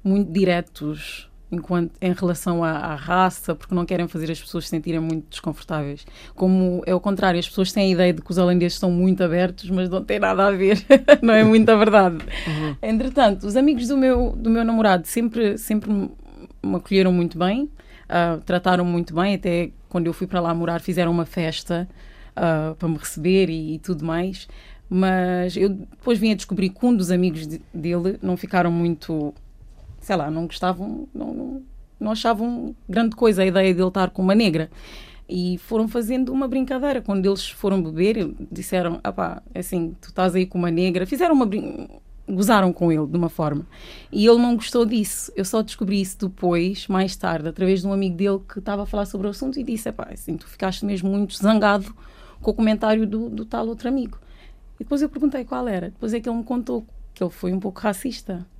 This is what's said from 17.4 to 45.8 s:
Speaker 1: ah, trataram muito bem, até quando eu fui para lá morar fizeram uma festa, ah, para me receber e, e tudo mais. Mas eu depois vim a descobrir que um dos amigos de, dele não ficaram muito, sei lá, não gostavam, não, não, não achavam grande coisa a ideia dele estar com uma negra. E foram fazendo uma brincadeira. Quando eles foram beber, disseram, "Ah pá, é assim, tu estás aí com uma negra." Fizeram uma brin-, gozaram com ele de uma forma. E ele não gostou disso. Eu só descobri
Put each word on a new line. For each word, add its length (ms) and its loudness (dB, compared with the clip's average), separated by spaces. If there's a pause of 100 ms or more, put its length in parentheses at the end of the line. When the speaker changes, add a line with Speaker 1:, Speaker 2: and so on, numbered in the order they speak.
Speaker 1:
ah, 360 0
trataram 400 2
muito 300 -2
bem, 220 2
até 340 -2 (180)
quando 200 -2
eu 40 -2
fui 140 -6
para 140 -2
lá 120 -2
morar 280 -2
fizeram 320 0
uma 140 0
festa, 640 -4 (460)
ah, 420 0
para 120 -4
me 100 0
receber 500 2
e, 260 -6
e 40 -8
tudo 260 -6
mais. 440 -4 (420)
Mas 680 0
eu 120 2
depois 500 -2
vim 140 2
a 20 2
descobrir 360 -2
que 140 -6
um 120 6
dos 160 0
amigos 340 0
de, 140 -10 (120)
dele 480 -2
não 160 -2
ficaram 340 0
muito, 640 -2 (680)
sei 160 -4
lá, 160 -2
não 160 -4
gostavam, 680 -4
não, 180 -8
não, 300 -10 (360)
não 140 -4
achavam 640 -2 (100)
grande 300 0
coisa 260 4
a 40 4
ideia 280 4
dele 140 2
estar 220 0
com 100 -6
uma 140 4
negra. 360 2 (560)
E 320 -2
foram 300 0
fazendo 440 0
uma 140 0
brincadeira. 540 -2
Quando 240 -2
eles 240 0
foram 340 0
beber, 480 0 (220)
disseram, 500 -4
"Ah 80 -4
pá, 320 -6 (120)
é 60 -8
assim, 400 -4
tu 100 -20
estás 240 0
aí 100 2
com 140 -4
uma 120 0
negra." 360 0
Fizeram 280 2
uma 120 4
brin-, 420 -6 (400)
gozaram 420 4
com 220 2
ele 140 2
de 100 -4
uma 140 0
forma. 360 -4 (460)
E 140 4
ele 120 8
não 160 2
gostou 300 0
disso. 500 -4
Eu 120 -4
só 160 -2
descobri 400 -4